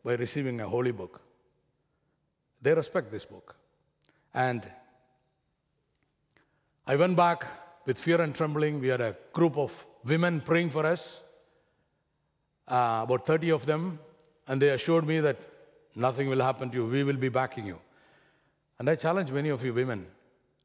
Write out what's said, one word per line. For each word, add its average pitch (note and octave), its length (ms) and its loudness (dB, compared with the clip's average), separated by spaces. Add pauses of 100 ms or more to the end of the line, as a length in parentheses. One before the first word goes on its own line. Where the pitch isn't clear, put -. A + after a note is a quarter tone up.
by A#2+ 100 0
receiving B2 480 -4
a G2+ 80 -6
holy B2 220 0
book. G2 300 -12 (1400)
They C3+ 120 2
respect D3+ 380 -2
this G#2+ 140 -10
book. - 300 -20 (760)
And B2 360 -2 (2250)
I C3+ 100 2
went F3 200 4
back E3+ 300 4 (400)
with B2+ 120 -2
fear E3+ 240 2
and D3+ 140 -2
trembling. D3+ 440 0
We B2+ 100 0
had B2+ 120 0
a A2 140 -2 (180)
group D#3+ 240 2
of - 280 -4 (180)
women D#3+ 380 2
praying E3 280 2
for D3+ 160 0
us, - 360 -2 (1500)
uh, A#2+ 360 2
about A#2+ 220 0
thirty D#3+ 240 2
of D3 160 2
them, D#3+ 340 -2 (480)
and C3+ 140 0
they C#3+ 80 8
assured D#3+ 360 2
me D#3+ 140 0
that D3 180 2 (580)
nothing B2+ 340 0
will C3 120 2
happen B2+ 280 0
to A#2+ 80 -6
you. A#2+ 80 0
We C3 180 0
will C#3 140 0
be C3 120 -2
backing B2 360 -2
you. F2+ 140 -10 (1000)
And B2 100 0
I D#3+ 60 2
challenge D#3+ 360 -2
many C#3+ 180 -2
of C3 160 -4
you B2 80 -2
women A#2 320 -2 (580)